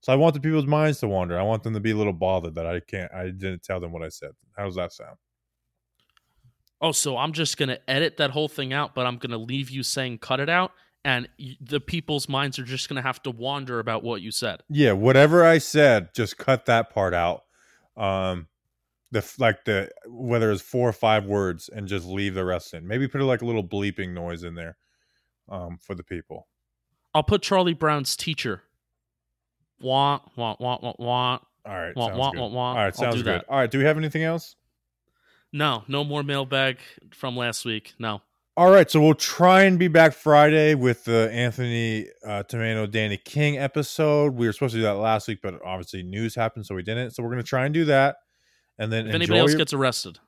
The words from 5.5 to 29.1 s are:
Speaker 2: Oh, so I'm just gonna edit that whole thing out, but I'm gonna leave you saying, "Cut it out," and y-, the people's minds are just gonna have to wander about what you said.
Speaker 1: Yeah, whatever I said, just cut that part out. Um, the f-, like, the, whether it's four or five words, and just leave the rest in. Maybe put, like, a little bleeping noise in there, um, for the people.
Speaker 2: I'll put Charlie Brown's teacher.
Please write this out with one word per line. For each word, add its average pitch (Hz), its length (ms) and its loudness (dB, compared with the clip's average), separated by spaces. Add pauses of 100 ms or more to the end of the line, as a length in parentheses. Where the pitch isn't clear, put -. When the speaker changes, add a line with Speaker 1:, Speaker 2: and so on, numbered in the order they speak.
Speaker 2:
Oh, 160 120 0
so 139 240 -2
I'm 147 160 -4
just 151 240 -4
gonna 131 220 -4 (100)
edit 139 300 -2
that 143 120 0
whole 151 180 -2
thing 131 240 -8
out, 143 220 -4
but 127 120 -2
I'm 123 100 -4
gonna 120 220 -8
leave 127 320 -8
you 131 120 -8
saying, 127 360 -6
"Cut 131 200 -4
it 143 100 -2
out," 180 240 0 (320)
and 123 240 -2 (100)
y-, 131 220 -16
the 147 200 -6
people's 156 480 -6
minds 139 300 -4
are 131 60 -10
just 127 240 -8
gonna 135 140 -8
have 127 220 -4
to 135 60 -8
wander 127 500 -8
about 113 240 -4
what 110 180 -6
you 104 80 -12
said. 101 380 -6
Speaker 1:
Yeah, 143 240 4
whatever 135 520 8
I 165 140 8
said, 131 560 4
just 110 220 -4
cut - 300 0
that 117 240 2
part 95 240 0
out. 87 280 0 (540)
Um, 95 520 -4 (640)
the 117 80 -2
f-, - 200 -10
like, 113 260 2
the, 98 260 0 (180)
whether 117 420 0
it's 98 100 -2
four 123 280 -2
or 110 40 -2
five 107 340 2
words, 98 420 -2
and 104 180 -12
just 92 180 -6
leave 95 300 -4
the 92 100 -4
rest 90 300 -6
in. 82 140 -14
Maybe 127 180 -2
put, 135 140 -6
like, 127 220 0
a 120 40 -6
little 113 160 -2
bleeping 98 500 -6
noise 87 300 -10
in 85 140 -12
there, 82 200 -14 (720)
um, 90 320 -12
for - 140 -12
the 87 80 -14
people. 82 460 -14 (680)
Speaker 2:
I'll 151 80 2
put 202 180 2
Charlie 180 340 0
Brown's 147 420 -2
teacher. 123 480 -6 (1160)